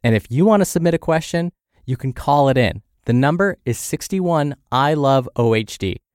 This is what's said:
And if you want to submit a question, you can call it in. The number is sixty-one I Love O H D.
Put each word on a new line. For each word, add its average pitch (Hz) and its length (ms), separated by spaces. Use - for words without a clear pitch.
And 113 120
if 104 160
you 143 140
want 208 160
to 175 60
submit 170 260
a 165 60
question, 170 540
you 127 100
can 131 160
call 143 380
it 131 80
in. 107 240
The 117 80
number 165 500
is 117 140
sixty-one 160 760
I 139 220
Love 135 340
O 117 180
H 110 240
D. 95 240